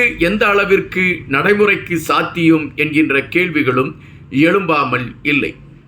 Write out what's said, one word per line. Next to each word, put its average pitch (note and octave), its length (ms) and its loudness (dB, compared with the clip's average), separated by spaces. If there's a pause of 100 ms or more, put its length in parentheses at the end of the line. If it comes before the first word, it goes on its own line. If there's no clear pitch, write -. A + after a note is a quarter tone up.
(180)
எந்த F#3+ 280 0
அளவிற்கு G3 580 0 (240)
நடைமுறைக்கு F#3 720 0
சாத்தியம் D#3+ 680 0 (100)
என்கின்ற D3 380 0 (140)
கேள்விகளும் C#3+ 640 0 (480)
எழும்பாமல் D3+ 640 0 (160)
இல்லை. C#3 300 -2 (360)